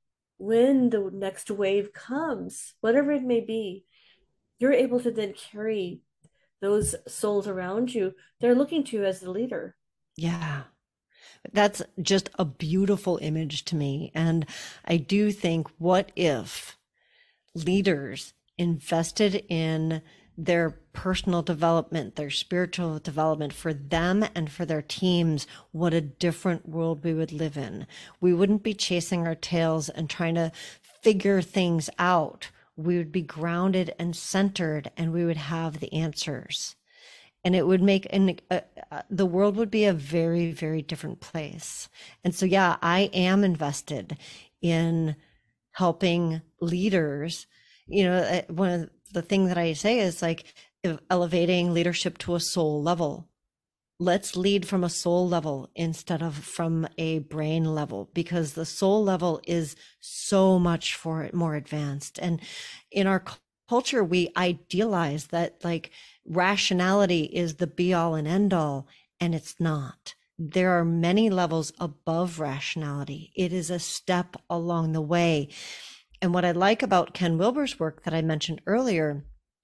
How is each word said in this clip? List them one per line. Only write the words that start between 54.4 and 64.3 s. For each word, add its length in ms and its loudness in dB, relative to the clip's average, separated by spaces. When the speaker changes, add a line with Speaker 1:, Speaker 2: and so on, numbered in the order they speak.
Speaker 2:
from 160 0
a 80 0
soul 380 2
level 480 -2
instead 460 -4
of 120 -4
from 540 -2
a 220 -2
brain 440 -2
level, 380 -4
because 420 -2
the 100 -6
soul 400 2
level 420 0
is 300 -2
so 580 4
much 360 2
for, 380 -6
more 220 0
advanced. 640 -6
And 200 -2
in 160 0
our 140 2
cu-, 160 -12
culture, 340 2
we 340 2